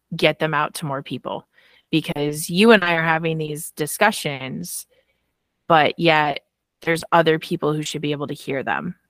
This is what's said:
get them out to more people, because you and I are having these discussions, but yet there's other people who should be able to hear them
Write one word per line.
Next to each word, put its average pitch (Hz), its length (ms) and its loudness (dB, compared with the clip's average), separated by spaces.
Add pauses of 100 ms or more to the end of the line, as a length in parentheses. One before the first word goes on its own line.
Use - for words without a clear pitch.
(140)
get 156 260 2
them 156 120 0
out 151 220 -2
to - 100 -8
more 139 180 -6
people, - 440 -10 (440)
because 151 600 -2
you 208 220 6
and 190 120 6
I 175 120 0
are 160 60 0
having 160 360 0
these 151 320 -8
discussions, 151 1160 -4 (800)
but 156 300 4
yet 156 460 2 (380)
there's 165 300 -2
other 160 260 4
people 151 340 -4
who 151 100 -4
should 151 200 -8
be 147 100 -4
able 143 140 -6
to 143 80 -10
hear 139 280 -8
them 104 320 -4 (160)